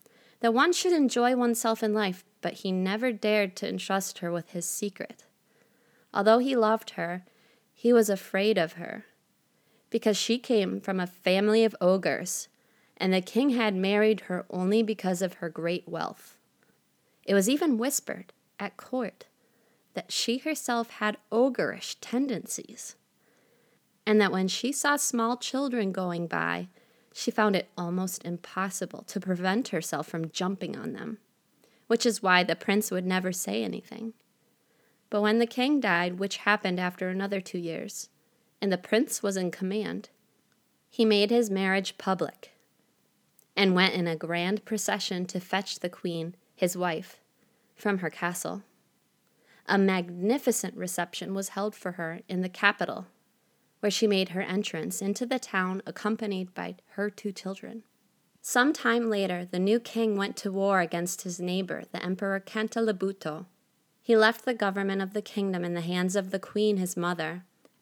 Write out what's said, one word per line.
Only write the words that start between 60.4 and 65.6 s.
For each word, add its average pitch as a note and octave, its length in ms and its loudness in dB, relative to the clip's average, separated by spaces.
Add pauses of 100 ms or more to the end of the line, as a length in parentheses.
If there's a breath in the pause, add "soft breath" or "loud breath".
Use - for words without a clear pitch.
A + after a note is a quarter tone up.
war G3 260 2
against F3 440 -2
his F3+ 180 -8
neighbor, F3+ 500 -4
the - 100 -8
Emperor G3 380 -2
Cantalabuto. G3 1080 -4 (540)
He A#3 160 4
left A3 280 4
the B3+ 100 -2
government G3 480 0
of F#3+ 120 -6
the G#3 80 -2
kingdom F#3+ 420 -2